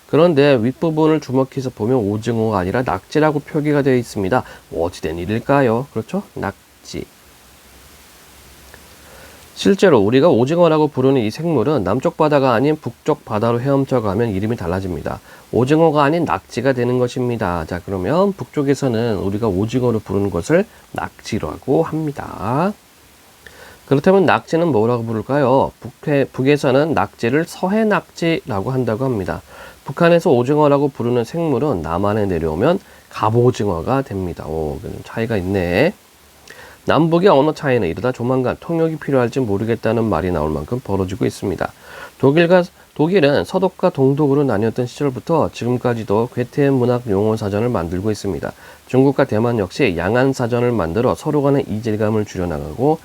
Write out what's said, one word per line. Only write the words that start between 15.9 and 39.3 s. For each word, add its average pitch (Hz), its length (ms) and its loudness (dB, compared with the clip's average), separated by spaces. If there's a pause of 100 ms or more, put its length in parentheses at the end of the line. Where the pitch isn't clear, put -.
아닌 156 220 0
낙지가 117 480 -2
되는 123 240 0
것입니다. 117 640 -2
자, 87 220 -8
그러면 131 480 0
북쪽에서는 123 840 -2
우리가 101 320 -2
오징어로 113 520 0
부르는 101 280 -2
것을 147 380 0 (260)
낙지라고 - 880 -4
합니다. 156 920 -4 (1120)
그렇다면 185 400 4
낙지는 151 440 2
뭐라고 117 360 0
부를까요? 120 760 0
북해-, 143 520 -4
북에서는 143 640 0
낙지를 127 520 -2
서해 208 380 -2
낙지라고 156 840 -2
한다고 123 340 -2
합니다. 95 380 -4 (420)
북한에서 170 460 2
오징어라고 143 580 4
부르는 120 360 -2
생물은 139 580 -2
남한에 101 420 0
내려오면 92 540 0 (320)
갑오징어가 113 920 0
됩니다. 92 440 -8
오, 76 340 -4
그 - 240 -12
차이가 113 320 -4
있네. 92 560 0 (920)
남북의 165 440 2
언어 151 240 4
차이는 123 340 0
이러다 104 260 -2
조만간 127 460 -2
통역이 160 380 -2
필요할지 135 440 0